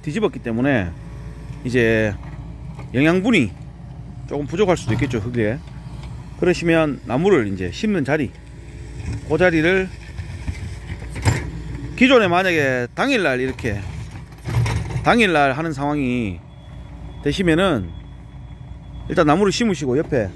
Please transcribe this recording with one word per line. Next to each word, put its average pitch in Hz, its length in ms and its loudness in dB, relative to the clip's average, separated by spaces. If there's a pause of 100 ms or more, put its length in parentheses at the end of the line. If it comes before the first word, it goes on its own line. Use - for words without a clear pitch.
뒤집었기 151 380 -2
때문에 117 500 2 (720)
이제 113 520 4 (800)
영양분이 165 580 4 (760)
조금 143 200 -4
부족할 180 280 4
수도 - 180 -2
있겠죠, 120 260 0
흙에. 117 400 0 (800)
그러시면 165 680 4
나무를 143 420 4
이제 92 240 -2
심는 202 320 0
자리, 135 280 0 (1000)
그 156 80 2
자리를 180 500 4 (2000)
기존에 247 320 8
만약에 156 680 2
당일날 185 440 2
이렇게 123 400 -2 (1200)
당일날 160 500 4
하는 160 180 -2
상황이 123 680 -2 (840)
되시면은 156 640 2 (1200)
일단 151 200 4
나무를 185 240 4
심으시고 151 480 0
옆에 120 360 0